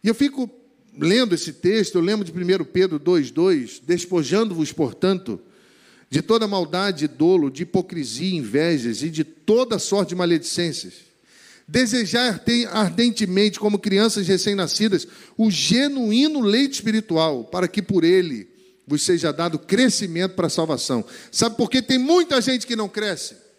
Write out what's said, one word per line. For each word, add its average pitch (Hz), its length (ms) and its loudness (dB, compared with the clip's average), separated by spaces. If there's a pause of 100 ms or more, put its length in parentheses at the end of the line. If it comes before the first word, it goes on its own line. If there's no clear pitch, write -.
E 196 60 0
eu 226 80 2
fico 277 340 -2 (480)
lendo 185 380 2
esse 160 180 -8
texto, 202 420 0
eu 175 60 2
lembro 208 220 0
de 165 80 -10
primeiro 180 320 -2
Pedro 180 340 0
dois, 147 320 2
dois: 151 560 0
"Despojando-vos, 170 840 0
portanto, 165 720 -2 (680)
de 151 120 0
toda 220 260 2
maldade, 180 640 -2
dolo, 147 420 2
de 131 120 -10
hipocrisia, 170 720 -4
invejas 123 640 0
e 160 80 -4
de 156 160 -4
toda 233 520 0
sorte 196 320 0
de 185 60 -6
maledicências. 170 760 -2 (760)
Desejar 233 600 0
arden-, 233 380 0
ardentemente, 202 920 0
como 208 200 0
crianças 202 480 0
recém-nascidas, 190 800 0 (280)
o 220 160 2
genuíno 262 880 0
leite 247 360 2
espiritual, 160 680 0
para 180 240 -4
que - 140 -4
por 175 240 2
ele 170 480 2 (320)
vos 147 160 -2
seja 170 300 0
dado 160 260 -4
crescimento 185 800 0
para 170 120 0
a - 20 0
salvação." 139 560 -2 (260)
Sabe 220 240 0
por 233 140 -2
que 262 120 0
tem 262 160 0
muita 311 440 2
gente 254 260 -2
que 240 80 -4
não 214 140 -4
cresce? 208 480 -6 (220)